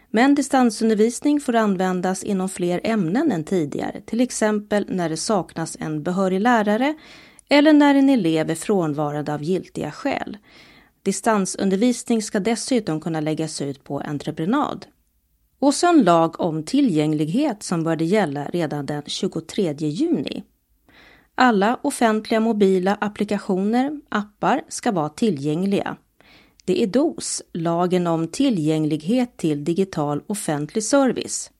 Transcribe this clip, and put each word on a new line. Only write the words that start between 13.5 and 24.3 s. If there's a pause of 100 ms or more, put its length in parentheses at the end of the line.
ut
på
entreprenad. (720)
Och
så
en
lag
om
tillgänglighet
som
började
gälla
redan
den
tjugotredje
juni. (920)
Alla
offentliga
mobila
applikationer,
appar,